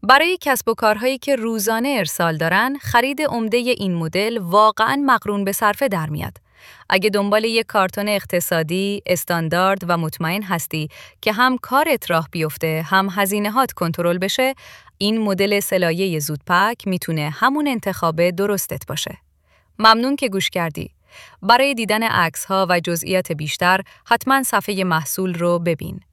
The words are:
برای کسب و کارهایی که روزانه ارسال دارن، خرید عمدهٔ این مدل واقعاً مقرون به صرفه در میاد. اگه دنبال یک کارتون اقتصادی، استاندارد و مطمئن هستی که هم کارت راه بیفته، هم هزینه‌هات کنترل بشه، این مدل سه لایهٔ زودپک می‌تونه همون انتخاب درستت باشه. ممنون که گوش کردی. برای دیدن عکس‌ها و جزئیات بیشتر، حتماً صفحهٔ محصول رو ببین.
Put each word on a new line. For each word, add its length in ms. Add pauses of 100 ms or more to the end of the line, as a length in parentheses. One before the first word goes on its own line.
برای 360
کسب 280
و 40
کارهایی 440
که 180
روزانه 640
ارسال 400
دارن، 440
خرید 400
عمدهٔ 560
این 180
مدل 420
واقعاً 680
مقرون 380
به 80
صرفه 360
در 220
میاد. 280 (520)
اگه 200
دنبال 340
یک 220
کارتون 420
اقتصادی، 960
استاندارد 840
و 100
مطمئن 460
هستی 460 (320)
که 120
هم 240
کارت 540
راه 200
بیفته، 540
هم 260
هزینه‌هات 600
کنترل 460
بشه، 360 (440)
این 240
مدل 380
سه 180
لایهٔ 420
زودپک 680
می‌تونه 420
همون 380
انتخاب 640
درستت 580
باشه. 300 (640)
ممنون 360
که 140
گوش 200
کردی. 420 (500)
برای 320
دیدن 300
عکس‌ها 680
و 100
جزئیات 520
بیشتر، 500 (240)
حتماً 380
صفحهٔ 400
محصول 500
رو 260
ببین. 400 (140)